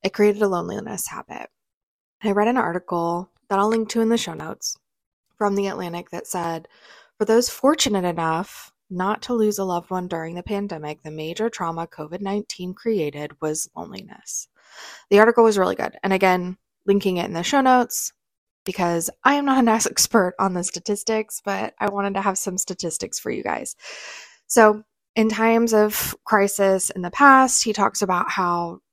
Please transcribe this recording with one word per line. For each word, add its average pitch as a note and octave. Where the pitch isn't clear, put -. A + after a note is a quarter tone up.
It G3+
created G#3
a G#3
loneliness F3
habit. -
I A3
read G#3
an B3
article E3+
that G3
I'll G3+
link A3+
to A3+
in A3+
the A#3
show F#3
notes -
from G3+
The G3
Atlantic F3
that -
said, E3
"For G#3+
those A3+
fortunate A#3+
enough E3
not F#3+
to B3
lose G#3+
a G3
loved F3
one F#3
during E3
the F3
pandemic, E3+
the D#3
major E3
trauma E3
covid D#3+
nineteen G3
created D3+
was D#3
loneliness." -
The G3+
article A3+
was G#3+
really F#3
good. -
And G3
again, F#3
linking G3
it E3+
in -
the E3
show C4+
notes B3+
because E3+
I C#4
am C#4+
not C4+
an A#3+
<laughs> -
expert G#3+
on G3
the F3
statistics, G#3+
but G3
I G#3
wanted G3+
to G3
have F#3+
some F#3+
statistics -
for -
you -
guys. -
So G#3+
in A3
times A3+
of G#3+
crisis G3
in F#3
the F3+
past, C4
he G#3+
talks -
about F3+
how F3